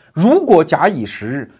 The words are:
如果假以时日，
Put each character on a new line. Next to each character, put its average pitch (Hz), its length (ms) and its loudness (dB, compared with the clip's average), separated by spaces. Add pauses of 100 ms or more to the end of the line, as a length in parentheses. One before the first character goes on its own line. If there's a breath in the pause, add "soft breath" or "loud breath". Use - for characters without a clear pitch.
(140 soft breath)
如 277 320 2
果 180 180 4
假 160 240 -2
以 151 180 -4
时 104 220 -14
日， 131 320 -10